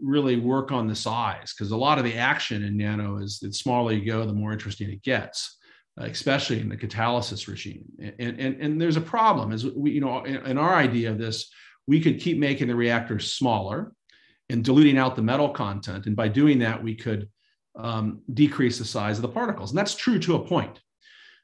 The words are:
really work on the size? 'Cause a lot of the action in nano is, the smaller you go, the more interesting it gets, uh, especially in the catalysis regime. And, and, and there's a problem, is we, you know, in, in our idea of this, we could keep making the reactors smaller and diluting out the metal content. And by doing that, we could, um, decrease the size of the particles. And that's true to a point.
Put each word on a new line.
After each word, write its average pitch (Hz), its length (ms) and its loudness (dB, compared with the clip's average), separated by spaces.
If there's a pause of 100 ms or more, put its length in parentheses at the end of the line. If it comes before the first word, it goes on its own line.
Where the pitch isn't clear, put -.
really 135 360 2
work 131 360 0
on 117 140 0
the 107 80 -2
size? 110 580 -4
'Cause 104 200 -6
a 110 40 0
lot 139 220 2
of 127 60 0
the 117 100 -2
action 120 500 0
in 101 120 -2
nano 104 420 -2
is, 98 220 -8
the 101 120 -8
smaller 120 400 0
you 104 120 0
go, 113 200 -2
the 107 80 -4
more 104 200 -2
interesting 104 380 -8
it 101 120 -12
gets, - 560 -4 (420)
uh, 117 40 -8
especially 117 560 -2
in 107 80 -4
the 101 80 -6
catalysis 117 720 -4
regime. - 360 -12 (140)
And, 120 400 -10
and, 135 220 -4
and 151 200 -2
there's 165 160 2
a 160 40 2
problem, 160 500 2
is 110 160 -4
we, 143 240 0
you 139 100 0
know, 127 220 -2
in, 131 140 -4 (100)
in 131 100 0
our 170 200 4
idea 117 340 4
of 110 80 -2
this, 113 320 -6 (380)
we 151 120 6
could 156 200 2
keep 170 180 0
making 139 300 0
the 120 80 0
reactors 117 560 0
smaller 117 600 0 (560)
and 120 160 0
diluting 139 320 8
out 131 200 2
the 120 60 0
metal 139 260 4
content. 101 580 -6
And 107 80 0
by 113 140 2
doing 135 320 6
that, 113 200 0
we 113 140 -6
could, 104 340 -6 (480)
um, 110 460 -4 (100)
decrease 135 460 2
the 117 60 -8
size 104 340 -2
of 113 40 -4
the - 60 -2
particles. 202 440 -4
And 160 60 0
that's 202 180 -2
true 220 240 2
to 165 160 2
a - 100 -4
point. 151 340 -2 (640)